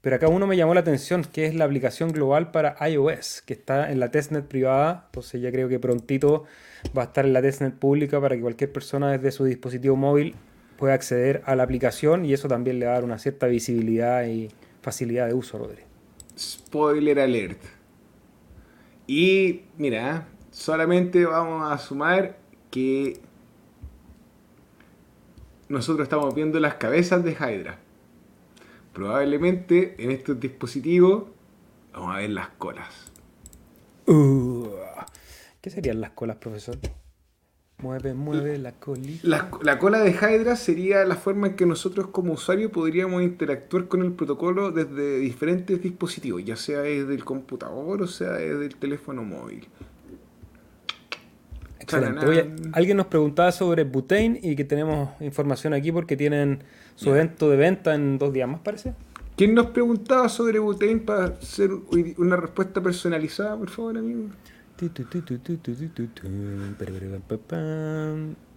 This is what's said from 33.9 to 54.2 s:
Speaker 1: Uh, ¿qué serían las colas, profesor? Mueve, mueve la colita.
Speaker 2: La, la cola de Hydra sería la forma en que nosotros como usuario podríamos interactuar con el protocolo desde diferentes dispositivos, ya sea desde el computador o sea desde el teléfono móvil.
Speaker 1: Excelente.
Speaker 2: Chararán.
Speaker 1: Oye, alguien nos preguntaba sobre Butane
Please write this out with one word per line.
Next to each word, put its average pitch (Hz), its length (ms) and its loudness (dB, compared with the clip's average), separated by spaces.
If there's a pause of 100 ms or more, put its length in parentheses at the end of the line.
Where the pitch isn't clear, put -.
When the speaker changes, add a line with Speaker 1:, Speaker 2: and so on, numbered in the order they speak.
Speaker 1:
Uh, 135 600 4 (960)
¿qué 190 80 -12
serían 127 320 -4
las 104 80 -12
colas, 110 260 -8
profesor? 110 400 -12 (1040)
Mueve, 131 340 -8
mueve 147 460 -4
la 127 140 -10
colita. 139 540 -8
Speaker 2:
La, 156 240 0 (120)
la 143 160 4
cola 202 220 4
de 202 100 6
Hydra 220 460 2
sería 190 500 2
la 175 100 0
forma 196 300 -2
en 196 100 -2
que 185 80 2
nosotros 185 440 0
como 175 260 -2
usuario 196 360 -2
podríamos 180 520 0
interactuar 175 680 -2
con 180 140 2
el 180 100 0
protocolo 175 600 -2
desde 143 480 -2
diferentes 175 600 -2
dispositivos, 170 640 -6
ya 113 120 -6
sea 143 260 -6
desde 143 320 -2
el 120 100 -8
computador 135 800 -8
o 170 40 -2
sea 180 260 -6
desde 151 340 -4
el 135 100 -12
teléfono 139 480 -8
móvil. 60 440 -12 (2000)
Speaker 1:
Excelente. 135 400 0
Speaker 2:
Chararán. 135 80 4
Speaker 1:
Oye, 160 460 2
alguien 185 240 4
nos 190 80 2
preguntaba 160 440 4
sobre 170 340 2
Butane 190 560 2